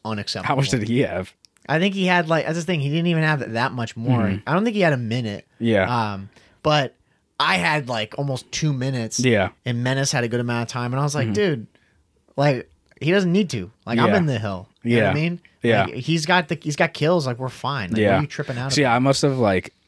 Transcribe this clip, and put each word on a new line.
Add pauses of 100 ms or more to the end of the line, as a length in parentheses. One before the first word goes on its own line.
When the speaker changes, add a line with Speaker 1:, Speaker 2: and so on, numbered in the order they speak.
Speaker 1:
unacceptable."
Speaker 2:
How
much
did
he
have? (340)
Speaker 1:
I
think
he
had,
like,
that's
the
thing.
He
didn't
even
have
that
much
more.
Speaker 2:
Mm-hmm.
Speaker 1:
I
don't
think
he
had
a
minute. (100)
Speaker 2:
Yeah.
Speaker 1:
Um, (320)
but (460)
I
had,
like,
almost
two
minutes.
Speaker 2:
Yeah. (160)
Speaker 1:
And
Menace
had
a
good
amount
of
time,
and
I
was
like,
Speaker 2:
Mm-hmm.
Speaker 1:
"Dude, (680)
like, (320)
he
doesn't
need
to. (140)
Like,
I'm
Speaker 2:
Yeah.
Speaker 1:
in
the
hill." (140)
You
know
what
I
Speaker 2:
Yeah.
Speaker 1:
mean? (240)
Speaker 2:
Yeah.
Speaker 1:
Like,
he's
got
the,
he's
got
kills.
Like,
we're
fine.
Like,
what
Speaker 2:
Yeah.
Speaker 1:
are
you
tripping
out
Speaker 2:
See,
Speaker 1:
about?
Speaker 2:
I
must
have,
like, (140)